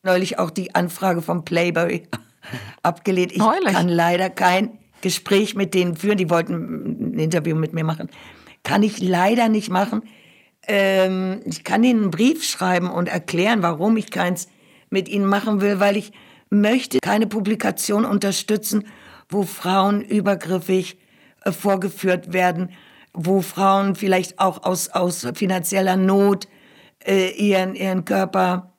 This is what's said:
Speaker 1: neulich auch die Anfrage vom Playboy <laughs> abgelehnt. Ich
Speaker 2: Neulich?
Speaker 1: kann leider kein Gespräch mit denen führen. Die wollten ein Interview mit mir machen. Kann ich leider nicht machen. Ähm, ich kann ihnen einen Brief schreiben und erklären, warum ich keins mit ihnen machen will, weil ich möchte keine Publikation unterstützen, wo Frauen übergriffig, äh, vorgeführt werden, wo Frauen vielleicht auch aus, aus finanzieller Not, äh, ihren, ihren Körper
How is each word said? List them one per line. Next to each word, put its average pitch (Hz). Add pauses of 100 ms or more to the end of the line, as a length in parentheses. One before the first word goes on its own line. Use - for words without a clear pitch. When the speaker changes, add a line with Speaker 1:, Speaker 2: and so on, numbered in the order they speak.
Speaker 1:
neulich 185
auch 175
die 180
Anfrage 175
vom 170
Playboy 170 (400)
<laughs> -
abgelehnt. 180
Ich -
Speaker 2:
Neulich? 226
Speaker 1:
kann 175
leider 175
kein 185 (220)
Gespräch 196
mit 196
denen 180
führen. 208
Die 180
wollten 165
ein -
Interview 160
mit 160
mir 160
machen. 160 (540)
Kann 202
ich 208
leider 190
nicht 214
machen. 202 (640)
Ähm, 190
ich -
kann -
ihnen 240
einen 190
Brief 254
schreiben 180
und 175
erklären, 180
warum 170
ich 208
keins 180 (420)
mit 190
ihnen 202
machen 202
will, 202
weil 202
ich - (380)
möchte 214
keine 214
Publikation 208
unterstützen, 208 (420)
wo 202
Frauen 196
übergriffig, 185 (460)
äh, 196
vorgeführt 185
werden, 180 (420)
wo 180
Frauen 196
vielleicht 185
auch 180
aus, 185
aus 180
finanzieller 190
Not, 196 (580)
äh, 190
ihren, 190
ihren 190
Körper 185